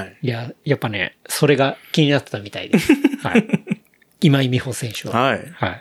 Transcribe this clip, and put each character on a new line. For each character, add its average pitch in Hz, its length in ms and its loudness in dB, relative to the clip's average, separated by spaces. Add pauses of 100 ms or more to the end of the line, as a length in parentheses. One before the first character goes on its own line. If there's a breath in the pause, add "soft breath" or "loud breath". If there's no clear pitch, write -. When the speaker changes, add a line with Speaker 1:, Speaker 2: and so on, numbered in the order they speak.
Speaker 1:
い。 95 180 -16
Speaker 2:
い - 60 -4
や、 117 240 -6 (140)
や 143 100 2
っ - 40 -14
ぱ 123 100 -4
ね、 98 260 -4 (140)
そ - 180 2
れ 143 80 6
が 135 220 0 (160)
気 165 80 4
に 143 80 4
な 143 100 4
っ - 40 -6
て - 80 -16
た 107 80 -8
み 101 120 -14
た - 100 -10
い - 80 -12
で 220 100 4
す。 - 120 2 (160)
Speaker 1:
<laughs> - 160 -2
Speaker 2:
は 107 140 0
い。 220 100 2 (720)
今 139 220 4
井 131 80 0
美 123 100 0
穂 120 140 -8
選 117 180 -8
手 - 160 -10
は。 113 100 -2
Speaker 1:
は 127 180 2
い。 - 180 -10
Speaker 2:
は - 280 -4